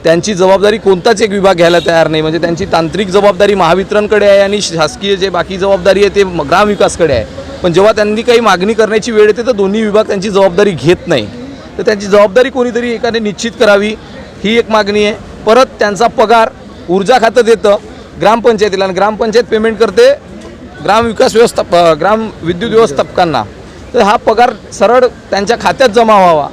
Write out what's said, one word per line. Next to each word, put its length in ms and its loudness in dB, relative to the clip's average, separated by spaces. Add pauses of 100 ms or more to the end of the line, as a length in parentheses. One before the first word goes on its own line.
त्यांची 300 0
जबाबदारी 440 2
कोणताच 440 0
एक 80 0
विभाग 260 2
घ्यायला 240 2
तयार 280 2
नाही, 140 -2
म्हणजे 180 -2
त्यांची 260 -4
तांत्रिक 420 -2
जबाबदारी 460 2
महावितरणकडे 720 0
आहे 120 4
आणि 220 0
शासकीय 540 -4
जे 140 -4
बाकी 280 -6
जबाबदारी 420 0
आहे 160 2
ते 80 2
म-, 180 -4
ग्रामविकासकडे 720 0
आहे. 120 -2 (380)
पण 100 0
जेव्हा 180 4
त्यांनी 300 -2
काही 180 2
मागणी 340 0
करण्याची 380 -2
वेळ 160 4
येते 140 0
तर 100 -2
दोन्ही 300 -2
विभाग 220 0
त्यांची 260 -4
जबाबदारी 420 2
घेत 360 -2
नाही. 200 -2 (500)
तर 40 -8
त्यांची 240 -2
जबाबदारी 440 2
कोणीतरी 420 -4
एकाने 280 -4
निश्चित 400 -6
करावी, 360 2 (480)
ही 140 0
एक 140 -2
मागणी 320 0
आहे. 100 -2 (320)
परत 200 4 (140)
त्यांचा 280 0
पगार 420 2 (400)
ऊर्जा 280 2
खातं 240 2
देतं 340 2 (460)
ग्रामपंचायतीला 600 0
आणि 100 -4
ग्रामपंचायत 500 0
पेमेंट 340 -2
करते 360 2 (680)
ग्रामविकास 520 0
व्यवस्थाप-, 400 0
अ, 180 4
ग्राम 360 0 (120)
विद्युत 300 -6
व्यवस्थापकांना, 720 0 (500)
तर 60 0
हा 160 2
पगार 360 2 (220)
सरळ 320 2 (260)
त्यांच्या 300 -2
खात्यात 280 2
जमा 280 4
व्हावा 360 4